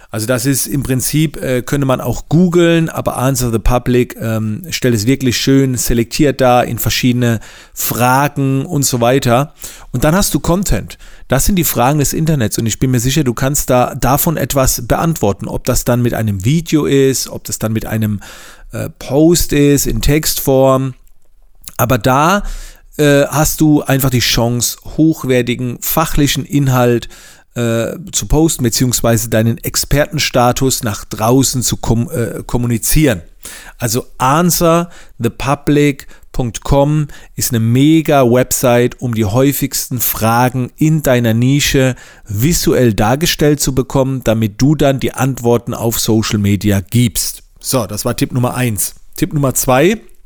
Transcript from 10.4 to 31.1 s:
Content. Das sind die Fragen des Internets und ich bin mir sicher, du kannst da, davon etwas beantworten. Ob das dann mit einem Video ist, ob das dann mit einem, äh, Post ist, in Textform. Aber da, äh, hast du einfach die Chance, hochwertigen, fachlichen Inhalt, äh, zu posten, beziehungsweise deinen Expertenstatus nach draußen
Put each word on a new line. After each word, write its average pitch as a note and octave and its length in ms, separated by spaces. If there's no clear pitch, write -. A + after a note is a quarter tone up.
Content. E3+ 580
Das C3+ 160
sind G3+ 100
die F3 80
Fragen C#3 380
des C3+ 120
Internets D3+ 460
und A#2 80
ich G#2+ 140
bin C3 100
mir B2+ 80
sicher, C3 240
du B2 120
kannst C#3 360
da, B2 240
davon C#3+ 420
etwas C3 520
beantworten. - 580
Ob - 160
das - 220
dann B2 180
mit A#2+ 120
einem G2+ 300
Video D#3 420
ist, C3+ 420
ob - 160
das - 160
dann A2 120
mit A2 140
einem, G#2+ 320
äh, A2 160
Post D#3+ 540
ist, C#3+ 340
in A2 160
Textform. C3+ 920
Aber B2+ 200
da, D3 460
äh, C#3+ 280
hast D3+ 340
du D3+ 220
einfach C3+ 280
die B2 80
Chance, A#2+ 580
hochwertigen, B2+ 800
fachlichen D3 640
Inhalt, B2+ 640
äh, A#2 420
zu - 140
posten, D#3 360
beziehungsweise A#2 640
deinen A2+ 300
Expertenstatus - 1300
nach G#2 200
draußen A#2+ 580